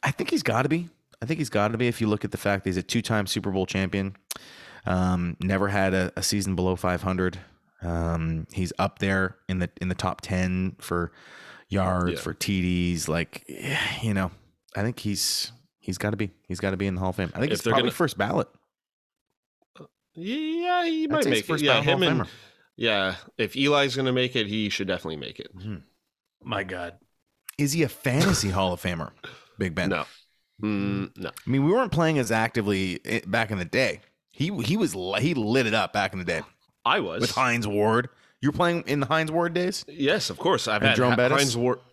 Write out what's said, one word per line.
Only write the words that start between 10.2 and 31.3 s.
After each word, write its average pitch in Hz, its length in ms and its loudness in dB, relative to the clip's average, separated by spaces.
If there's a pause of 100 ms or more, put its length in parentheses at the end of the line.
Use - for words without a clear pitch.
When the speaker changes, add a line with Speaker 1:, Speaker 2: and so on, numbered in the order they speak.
Speaker 1:
ten 92 580 -2
for 87 320 -2 (580)
yards, 92 440 2
Speaker 2:
Yeah. 80 40 -4
Speaker 1:
for - 160 -6
T 95 280 -2
Ds. 87 460 0
Like, 82 400 -4
<sighs> - 540 -6
you 110 140 -2
know, 92 160 0 (440)
I 101 60 -4
think 117 180 -2
he's, - 520 -4 (280)
he's 92 200 -6
gotta 107 180 -2
be. 101 140 -4 (160)
He's 90 120 -8
gotta 95 180 0
be 98 100 0
in 92 80 -2
the 90 60 -4
Hall 92 100 0
of - 60 -4
Fame. 90 180 -2
I - 40 -8
think 135 120 0
Speaker 2:
If - 80 -2
Speaker 1:
he's - 40 -8
Speaker 2:
they're 117 100 2
Speaker 1:
probably 123 160 4
Speaker 2:
gonna - 60 -8
Speaker 1:
first 160 220 0
ballot. 104 300 0 (1700)
Speaker 2:
Yeah, 320 680 0
he 320 180 0
Speaker 1:
I'd 294 80 -2
Speaker 2:
might 302 140 2
Speaker 1:
say - 40 2
he's 170 80 4
Speaker 2:
make 104 60 0
it. - 40 -10
Speaker 1:
first 151 160 0
Speaker 2:
Yeah, 139 100 6
Speaker 1:
ballot 113 120 4
Hall 160 120 4
Speaker 2:
him 185 60 2
Speaker 1:
of 170 60 4
Speaker 2:
and 131 120 2
Speaker 1:
Famer. 90 100 -4 (440)
Speaker 2:
yeah, 98 400 2 (220)
if - 180 -2
Eli's 139 400 4
gonna 131 160 2
make 127 240 2
it, 110 120 2
he 107 220 0
should 98 180 -4
definitely 80 300 -4
make 67 220 -12
it. - 160 -14
Speaker 1:
Mm-hmm. 98 200 -10 (680)
Speaker 3:
My 104 200 -4
God. 90 300 -8 (680)
Speaker 1:
Is 143 140 2
he 160 100 2
a 127 60 0
fantasy 139 600 2
Hall 92 240 2
of 87 80 -8
Famer, 85 300 -4 (480)
Big 92 160 -2
Ben? 92 140 0
Speaker 2:
No. 82 160 0 (580)
Mm, 101 540 -2
no. 98 120 -6
Speaker 1:
I - 200 -12